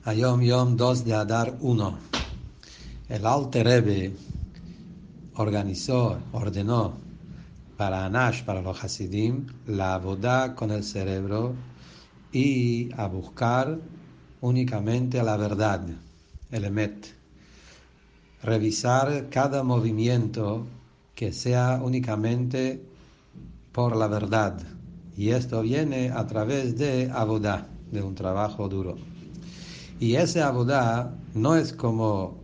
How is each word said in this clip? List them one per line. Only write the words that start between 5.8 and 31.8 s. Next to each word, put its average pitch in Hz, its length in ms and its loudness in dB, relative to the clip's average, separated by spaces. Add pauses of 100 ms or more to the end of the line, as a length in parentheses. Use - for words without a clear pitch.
ordenó 104 600 0 (840)
para 95 260 0
Anash, 113 400 2
para 92 180 -2
los 90 220 -6
Hasidim, 104 640 -2 (180)
la 95 280 0
Avodá 110 600 0
con 107 160 -2
el 104 120 -2
cerebro 98 720 -2 (800)
y 123 640 2
a 104 100 -2
buscar 123 720 0 (640)
únicamente 123 840 2
la 107 140 2
verdad, 101 500 0 (640)
el 107 140 -2
Emet. 104 500 -4 (1300)
Revisar 123 880 2
cada 139 340 2
movimiento 113 1040 2 (480)
que 101 160 -4
sea 123 500 2
únicamente 123 1000 0 (880)
por 120 240 2
la 110 120 4
verdad. 104 520 0 (560)
Y 104 140 0
esto 120 320 0
viene 131 480 0
a 120 180 -2
través 113 500 0
de 127 320 2
Avodá, 107 600 0 (200)
de 107 120 -4
un 95 140 -4
trabajo 98 520 -2
duro. 95 300 -4 (1000)
Y 120 160 4
ese 165 260 4
Avodá 123 720 2 (180)
no 127 220 4
es 160 160 2
como 110 720 0